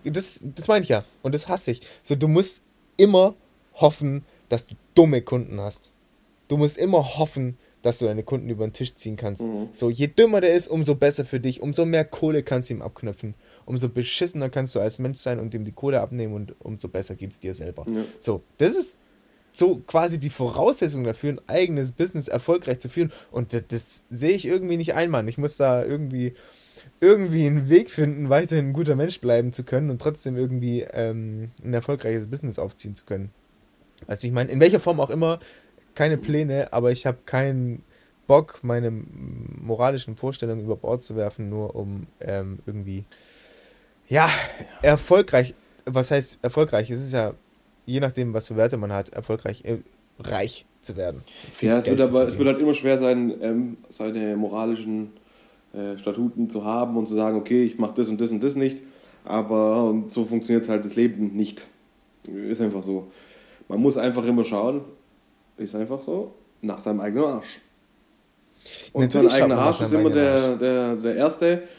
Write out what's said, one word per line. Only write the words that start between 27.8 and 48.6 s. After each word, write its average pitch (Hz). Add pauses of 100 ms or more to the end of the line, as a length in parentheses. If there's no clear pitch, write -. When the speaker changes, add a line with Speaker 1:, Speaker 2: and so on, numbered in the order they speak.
Speaker 1:
finden, 147
weiterhin 147
ein 135
guter 151
Mensch 165
bleiben 120
zu 127
können 139
und 123
trotzdem 143
irgendwie, 123 (120)
ähm, 113 (120)
ein 123
erfolgreiches 113
Business 127
aufziehen 98
zu -
können. 98 (760)
Also 104
ich 120
meine, 127
in 131
welcher 180
Form 170
auch 139
immer, 160 (560)
keine 156
Pläne, 147
aber 120
ich 123
hab 123
keinen 131 (440)
Bock, 151
meine 120
moralischen 120
Vorstellungen 117
über 107
Bord 123
zu 110
werfen, 104
nur 104
um, 98 (140)
ähm, 95
irgendwie, 98 (1040)
ja, 156 (520)
erfolgreich, 147 (320)
was 127
heißt 139
erfolgreich? 123
Es 123
ist 131
ja, 110 (520)
je 127
nachdem, 127
was 110
für 110
Werte 117